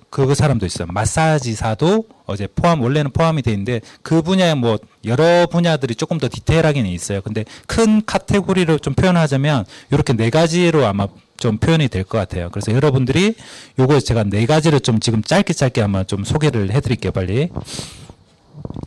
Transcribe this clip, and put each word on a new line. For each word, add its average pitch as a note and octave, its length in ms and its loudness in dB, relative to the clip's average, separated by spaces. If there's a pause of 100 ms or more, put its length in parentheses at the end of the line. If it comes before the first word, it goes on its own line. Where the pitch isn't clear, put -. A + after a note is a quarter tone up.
그, C#3 180 0
그 C#3 80 0
사람도 C3+ 300 0
있어요. E2+ 260 -6
마사지사도 C#3 1120 -2 (200)
어제 G2+ 220 -6
포함, E3+ 340 0
원래는 C#3 300 -2
포함이 D#3+ 300 0
돼 A#2+ 100 -2
있는데 G#2+ 280 -4 (220)
그 D#3+ 200 0
분야에 F3 320 0
뭐 A#2 240 0 (280)
여러 E3 420 4
분야들이 D#3+ 480 0
조금 D#3+ 220 -4
더 C#3+ 120 -2
디테일하게는 D3+ 600 0
있어요. F#2+ 320 -6
근데 G#2+ 240 -6 (220)
큰 G#3+ 380 2
카테고리로 F3+ 720 0
좀 C#3 140 -4
표현하자면 D3 720 2 (280)
요렇게 C#3 200 0
네 A2+ 160 0
가지로 D#3+ 560 2
아마 G2+ 220 0 (300)
좀 G#2+ 200 -2
표현이 D#3+ 300 2
될 F#2 160 -4
것 - 140 -4
같아요. F2+ 340 -4
그래서 G#2 220 -4
여러분들이 C3+ 600 2 (440)
요거 C3 220 4
제가 A2 240 0
네 G2+ 200 0
가지를 D3+ 360 4
좀 A2+ 180 0
지금 A2 240 0
짧게 F3+ 300 0
짧게 B2+ 280 0
아마 G2 220 0
좀 G2 200 -4
소개를 B2 480 0
해드릴게요, A#2+ 420 -2
빨리. G2+ 360 -2 (1400)